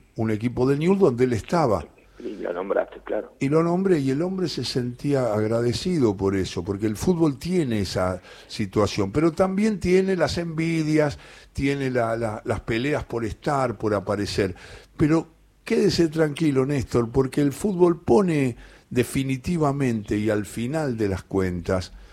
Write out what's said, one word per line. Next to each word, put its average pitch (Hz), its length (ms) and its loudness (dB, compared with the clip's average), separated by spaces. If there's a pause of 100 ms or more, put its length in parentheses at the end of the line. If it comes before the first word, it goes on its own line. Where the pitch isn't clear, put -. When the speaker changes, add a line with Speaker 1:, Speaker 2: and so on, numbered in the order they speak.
(160)
Speaker 1:
un 110 160 0
equipo 117 360 0
de 143 100 2
Newell's 180 240 2
donde 127 240 4
él 127 80 0
estaba. 117 520 0 (360)
Speaker 2:
Y 110 140 -10
lo 92 160 -8
nombraste, 92 540 -4
claro. - 340 -6
Speaker 1:
Y 139 80 -2
lo 156 160 2
nombré, 175 360 2
y 135 120 0
el 139 100 -2
hombre 185 280 -4
se - 160 -6
sentía 123 680 -2
agradecido 117 840 0
por 98 180 0
eso, 92 300 -2
porque 101 200 -4
el 107 120 -2
fútbol 160 420 2
tiene 160 400 0
esa 92 420 -2 (240)
situación, 101 680 0
pero 156 180 2
también 190 480 0
tiene 185 380 2
las 156 200 0
envidias, 160 800 0 (360)
tiene 139 360 -2
la, 117 280 0
la, 113 260 -4
las 110 160 -4
peleas 117 460 -2
por 117 180 -6
estar, 123 540 -2
por 107 160 0
aparecer. 101 600 -2 (440)
Pero 147 300 2 (360)
quédese 202 460 2
tranquilo, 151 560 2
Néstor, 127 440 0
porque 131 300 0
el 143 140 2
fútbol 175 480 2
pone 160 560 2 (320)
definitivamente 135 1300 0
y 107 120 0
al 104 160 0
final 127 520 -4
de 107 100 0
las 95 160 -2
cuentas 92 720 -2 (200)